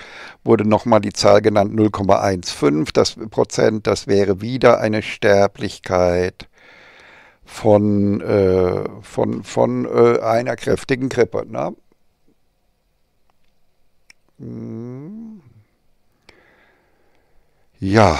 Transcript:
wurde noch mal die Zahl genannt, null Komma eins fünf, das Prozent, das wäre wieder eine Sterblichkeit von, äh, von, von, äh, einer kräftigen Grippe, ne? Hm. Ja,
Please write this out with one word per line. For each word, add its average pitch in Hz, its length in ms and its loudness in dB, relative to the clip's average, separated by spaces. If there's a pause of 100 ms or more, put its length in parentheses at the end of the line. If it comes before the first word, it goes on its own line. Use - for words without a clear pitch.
(440)
wurde 107 240 2
noch 107 160 2
mal 113 160 4
die 101 140 -4
Zahl 104 280 4
genannt, 104 320 0
null 107 160 2
Komma 98 300 0
eins 95 320 -2
fünf, 147 400 -2
das - 240 0 (140)
Prozent, - 580 -2
das 104 200 -4
wäre 98 340 0
wieder 120 400 2
eine 107 220 -2
Sterblichkeit 95 1500 0 (1000)
von, 104 720 2
äh, 95 640 0 (180)
von, 113 420 -4
von, 123 420 -2
äh, 120 360 2
einer 117 340 -2
kräftigen 127 540 -4
Grippe, 110 400 -2
ne? 135 240 -8 (2750)
Hm. 127 1040 -16 (2500)
Ja, 98 400 2